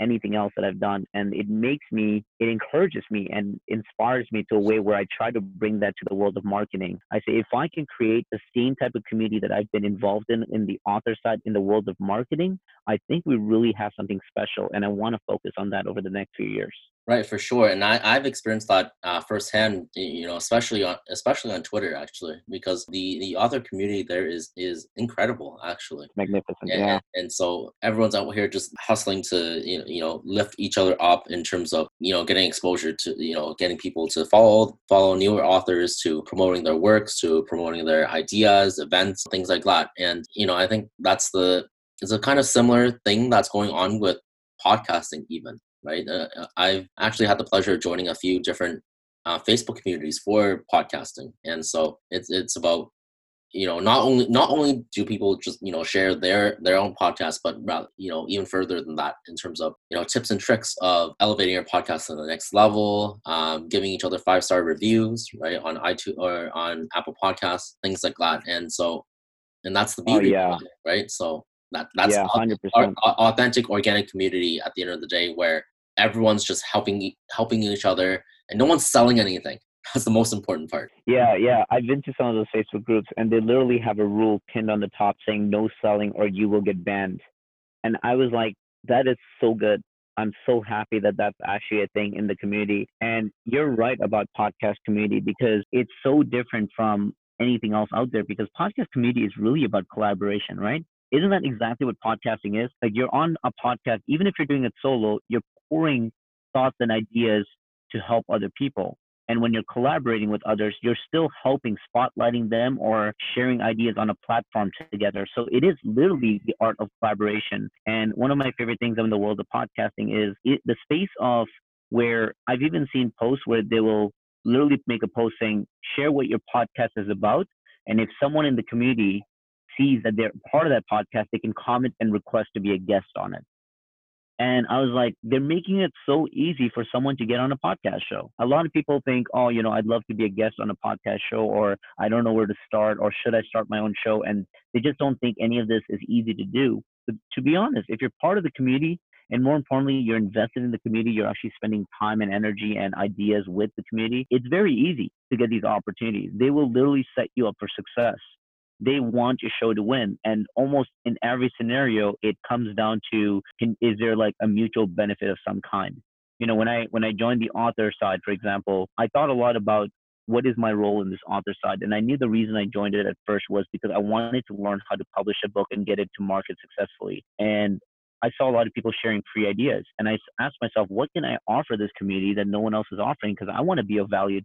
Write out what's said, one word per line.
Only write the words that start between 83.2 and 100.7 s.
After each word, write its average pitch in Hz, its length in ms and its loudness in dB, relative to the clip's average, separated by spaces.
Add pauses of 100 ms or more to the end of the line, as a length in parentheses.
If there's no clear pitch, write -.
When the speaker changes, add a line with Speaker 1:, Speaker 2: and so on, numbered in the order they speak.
Speaker 1:
they 113 100 6
literally 123 380 4
have 110 200 0
a 104 60 4
rule 104 340 2 (140)
pinned 110 160 -2
on 107 100 0
the 98 180 -2
top 101 180 2 (120)
saying, 104 220 0
"No 107 200 2 (120)
selling 104 300 2
or 104 160 0
you 101 220 0
will 104 120 4
get 95 220 -2
banned." 98 360 -2 (640)
And 113 200 -2
I 123 120 2
was 131 160 4
like, 113 220 0 (320)
"That 127 220 2
is 123 80 2 (260)
so 113 120 4
good." 107 280 2 (360)
I'm 107 140 -2 (140)
so 120 160 2
happy 107 380 -4
that 101 180 2
that's 104 280 -2
actually 104 380 -2
a 95 100 -2
thing 104 220 -2
in 104 120 -2
the 98 80 -2
community. 101 520 -2 (140)
And 113 300 -2 (140)
you're 143 300 0
right 117 260 2
about 104 260 0 (100)
podcast 104 380 -2 (100)
community 104 340 0
because 107 520 0
it's 123 200 0 (120)
so 143 200 6
different 120 520 -2
from 104 380 0 (280)
anything 117 320 0
else 107 220 0
out 123 160 0
there 107 120 0
because 104 240 -6 (120)
podcast 208 340 -4
community 120 320 0
is 98 120 -4
really 127 260 2
about 101 300 0
collaboration, 101 640 -2
right? 131 240 -4 (280)